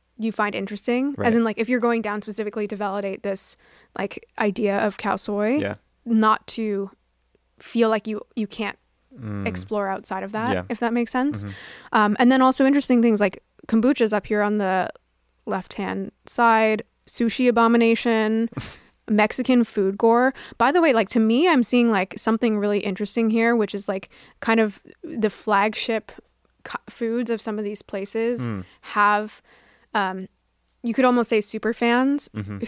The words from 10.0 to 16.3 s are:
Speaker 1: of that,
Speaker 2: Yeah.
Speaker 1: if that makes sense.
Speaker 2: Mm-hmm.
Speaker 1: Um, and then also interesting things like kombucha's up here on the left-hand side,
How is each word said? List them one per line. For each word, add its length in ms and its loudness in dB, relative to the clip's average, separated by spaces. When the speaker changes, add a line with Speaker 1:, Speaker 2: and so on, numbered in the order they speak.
Speaker 1:
of 80 -10
that, 200 -2
Speaker 2:
Yeah. 160 -2
Speaker 1:
if 120 -6
that 120 -2
makes 200 -2
sense. 320 -2
Speaker 2:
Mm-hmm. 80 -10
Speaker 1:
Um, 260 4
and 140 6
then 100 4
also 240 4
interesting 360 4
things 180 4
like 200 0
kombucha's 440 2
up 140 -2
here 160 0
on 160 0
the 320 0
left-hand 640 -6
side, 560 2